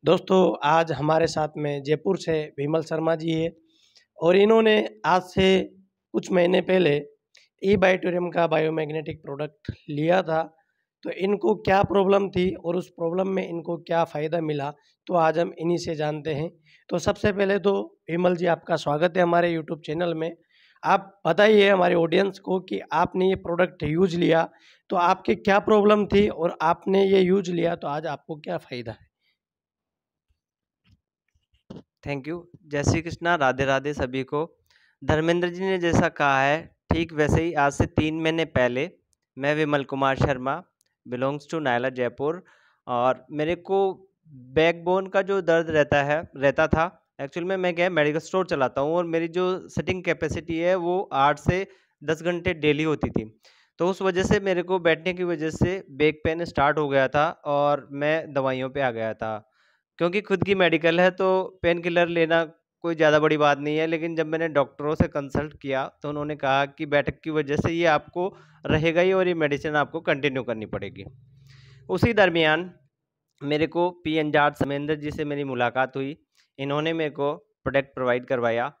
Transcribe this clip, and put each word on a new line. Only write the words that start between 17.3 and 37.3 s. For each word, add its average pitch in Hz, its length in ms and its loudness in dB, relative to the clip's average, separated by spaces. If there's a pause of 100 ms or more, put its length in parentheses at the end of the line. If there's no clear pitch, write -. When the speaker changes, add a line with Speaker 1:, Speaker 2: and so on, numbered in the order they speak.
Speaker 1:
पहले 196 280 0
तो 196 420 -2 (100)
विमल 180 240 2
जी, 170 120 -4
आपका 165 300 0
स्वागत 160 400 0
है 180 60 4
हमारे 170 340 2
YouTube 160 280 -8
चैनल 170 300 -4
में। 160 180 -6 (500)
आप 190 420 -2
बताइए 208 440 6
हमारे 180 260 4
ऑडियंस 180 440 2
को 185 200 -2
कि 185 200 -8 (140)
आपने 180 340 0
ये 190 80 2
प्रोडक्ट 175 480 -2
यूज़ 165 340 0
लिया 165 240 2 (480)
तो 202 60 -2
आपके 185 400 2
क्या 196 240 2
प्रॉब्लम 208 460 4
थी 202 220 4
और 170 340 -4
आपने 175 440 2
ये 196 140 4
यूज़ 185 320 2
लिया 170 240 -2
तो 170 120 -10
आज 151 180 -6
आपको 156 320 -10
क्या 165 200 -10
फ़ायदा 120 340 -12
है? - 160 -20 (3000)
Speaker 2:
Thank 143 220 -8
you। 170 120 -8 (260)
जय 147 180 -6
श्री 165 180 0
कृष्णा, 170 340 -2
राधे 135 300 0
राधे 135 280 -2
सभी 135 300 -6
को। 147 200 -6 (580)
धर्मेंद्र 165 480 0
जी 175 120 -10
ने 190 180 -2
जैसा 170 300 2
कहा 139 320 2
है, 143 160 2 (360)
ठीक 165 200 -2
वैसे 151 300 2